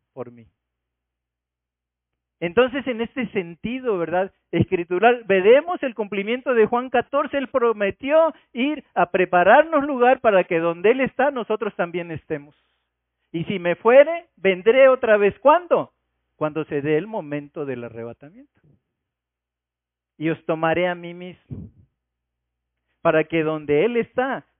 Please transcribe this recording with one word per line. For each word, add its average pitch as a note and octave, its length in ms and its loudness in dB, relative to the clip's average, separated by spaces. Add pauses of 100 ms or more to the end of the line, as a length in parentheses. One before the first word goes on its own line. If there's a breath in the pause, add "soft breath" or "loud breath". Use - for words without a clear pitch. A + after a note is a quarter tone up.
(120)
por B2 200 -16
mí". A#2 160 -20 (1900)
Entonces, A#3 480 -2
en A#3 120 -6
este A#3 280 -8
sentido, G#3+ 680 -6
¿verdad? F3 360 -4 (180)
Escritural, F3+ 720 0
veremos A#3 580 4
el C4 120 -8
cumplimiento G#3+ 580 -6
de A3 120 4
Juan A#3+ 240 -4
catorce. C#4 480 -2
Él C4+ 100 -4
prometió B3 840 0 (180 soft breath)
ir C#4 320 -4 (120)
a F3 160 0
prepararnos A3 720 4
lugar B3+ 340 2
para G3 240 2
que E3+ 160 -2
donde E3+ 320 0
Él B3+ 80 0
está, C4 320 -2
nosotros G#3+ 440 -6
también E3+ 360 -6
estemos. D3 440 -12 (760)
"Y E3 140 -6
si G3+ 140 -6
me F3 160 -2
fuere, D4 500 4 (100)
vendré G3 540 4
otra A#3 260 2
vez". G3+ 240 0
¿Cuándo? D4 540 0 (420)
Cuando D3+ 300 -6
se D3 160 -6
dé D3+ 160 -2
el F#3+ 100 -4
momento D3 580 -10
del B2 180 -10
arrebatamiento. A#2+ 760 -18 (1600)
"Y D#3 120 -6
os D#3 160 -8
tomaré E3 420 -2
a F3 80 -4
mí F3 180 -14
mismo, - 560 -18 (1300)
para D#3 220 2
que D#3+ 200 -2
donde D3+ 420 0
Él A#3+ 100 -4
está, A#3+ 500 -4 (140)